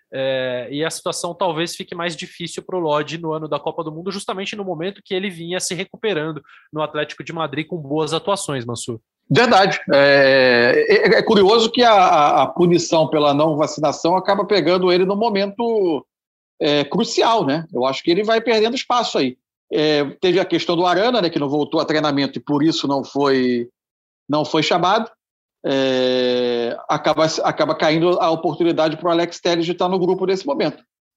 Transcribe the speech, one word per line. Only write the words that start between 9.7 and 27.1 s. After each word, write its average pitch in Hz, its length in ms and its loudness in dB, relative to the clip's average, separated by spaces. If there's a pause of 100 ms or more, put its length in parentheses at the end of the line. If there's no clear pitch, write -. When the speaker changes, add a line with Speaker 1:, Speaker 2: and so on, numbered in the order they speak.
Speaker 2:
É, 135 960 4
é, 202 300 4
é - 40 0
curioso 220 480 4
que 247 120 0
a, 233 100 6
a, 151 520 4
a - 20 0
punição 170 640 2
pela 147 260 2
não 151 220 2
vacinação 151 600 0
acaba 196 300 0
pegando 180 440 2
ele 180 140 2
no 190 100 0
momento, 202 920 -2 (520)
é, 147 260 0
crucial, 226 600 0
né? 151 260 -2
Eu - 140 -2
acho - 180 -2
que - 80 0
ele 190 140 2
vai 226 160 2
perdendo 226 360 0
espaço 247 420 -2
aí. 131 180 -2 (340)
É, 151 340 2 (180)
teve 185 180 2
a 180 60 0
questão 175 280 -2
do 175 120 2
Arana, 208 340 2
né, 170 80 0
que 165 100 -4
não 143 120 -2
voltou 147 280 0
a 147 60 0
treinamento 143 540 0
e - 40 -10
por 147 200 0
isso 156 260 0
não 139 160 -2
foi, 127 640 0 (580)
não 151 160 -2
foi 156 200 0
chamado. 190 480 0 (560)
É, 127 1080 0 (140)
acaba, 156 380 0 (160)